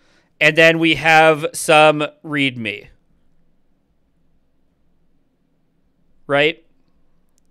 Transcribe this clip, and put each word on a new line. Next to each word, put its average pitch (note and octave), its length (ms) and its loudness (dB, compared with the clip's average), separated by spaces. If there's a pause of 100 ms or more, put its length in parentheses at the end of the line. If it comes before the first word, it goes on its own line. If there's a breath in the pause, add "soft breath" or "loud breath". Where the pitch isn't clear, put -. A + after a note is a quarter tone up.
(400)
and D3+ 160 0
then E3 220 2
we D#3+ 160 0
have D#3+ 580 2
some D3+ 540 0 (180)
readme, B2+ 640 -8 (3500)
right? D3 380 -2 (880)